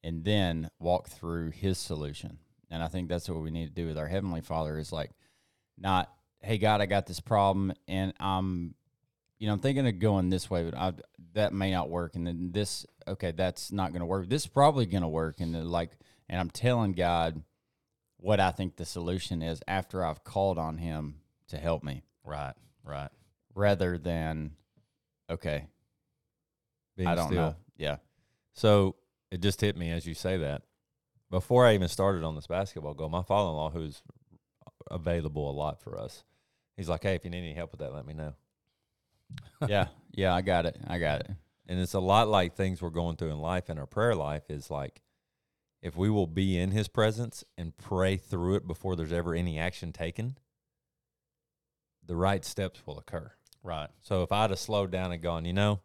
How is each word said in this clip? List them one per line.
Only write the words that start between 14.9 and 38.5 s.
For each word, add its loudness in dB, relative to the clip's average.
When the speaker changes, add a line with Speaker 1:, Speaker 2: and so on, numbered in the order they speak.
Speaker 1:
work." -2
And -2
then, -4
like, -2
and -2
I'm -2
telling 2
God 2
what 2
I 6
think -4
the -8
solution -4
is -4
after -2
I've -4
called 0
on -4
him -6
to -10
help 0
me. -8
Speaker 2:
Right, -8
right. -8
Speaker 1:
Rather 2
than, -2
okay, -4
Speaker 3:
Being 0
Speaker 1:
I 4
don't 2
Speaker 3:
still. 2
Speaker 1:
know. -8
Yeah. -2
Speaker 3:
So 6
it -6
just 2
hit 2
me -4
as -4
you -6
say -2
that. -2
Before 6
I 10
even 4
started 2
on -2
this -10
basketball -4
goal, -6
my -2
father-in-law, 0
who's -8
available -2
a -6
lot -4
for -12
us, -12
he's -4
like, 0
"Hey, 2
if -4
you -8
need -6
any -8
help -8
with -16
that, -8
let -10
me -12
know." -8